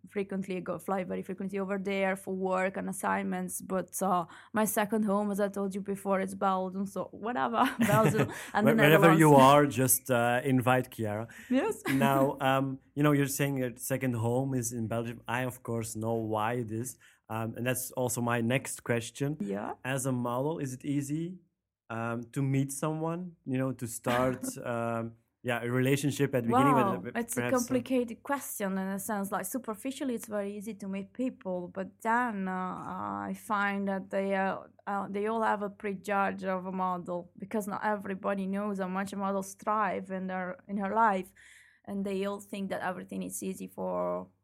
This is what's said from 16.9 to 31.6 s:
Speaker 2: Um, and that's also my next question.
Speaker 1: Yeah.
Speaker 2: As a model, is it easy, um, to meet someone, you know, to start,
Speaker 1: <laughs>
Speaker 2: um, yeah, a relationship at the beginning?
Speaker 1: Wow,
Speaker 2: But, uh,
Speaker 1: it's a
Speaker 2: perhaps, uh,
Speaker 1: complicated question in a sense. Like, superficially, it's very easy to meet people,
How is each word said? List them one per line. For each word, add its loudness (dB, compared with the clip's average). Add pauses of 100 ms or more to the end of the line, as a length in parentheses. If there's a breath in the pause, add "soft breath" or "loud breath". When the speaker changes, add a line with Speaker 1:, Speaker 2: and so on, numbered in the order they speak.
Speaker 2:
Um, -4
and -2
that's -2
also -2
my 2
next -2
question. -2
Speaker 1:
Yeah. -6 (100)
Speaker 2:
As -2
a 0
model, -2
is -4
it -14
easy, -2 (640)
um, -4
to -2
meet 2
someone, -4 (240)
you -2
know, 0
to -8
start, 0 (120)
Speaker 1:
<laughs> -12
Speaker 2:
um, -4 (320)
yeah, 0
a -2
relationship 2
at 2
the 0
beginning? 6
Speaker 1:
Wow, 2
Speaker 2:
But, -8
uh, -2
Speaker 1:
it's -6
a -4
Speaker 2:
perhaps, 0
uh, 2
Speaker 1:
complicated -2
question -4
in -2
a -4
sense. -4
Like, -4
superficially, -6
it's -10
very -4
easy -8
to -10
meet -8
people, -6